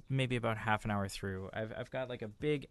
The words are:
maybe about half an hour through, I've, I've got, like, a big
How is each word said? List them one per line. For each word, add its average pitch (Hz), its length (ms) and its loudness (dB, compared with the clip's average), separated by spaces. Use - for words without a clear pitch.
maybe 131 260 4
about 113 220 2
half 107 280 2
an 107 60 2
hour 101 160 2
through, 95 460 -4
I've, 110 220 -4
I've - 140 -6
got, 131 200 -2
like, 123 120 -6
a 113 60 -2
big 143 440 0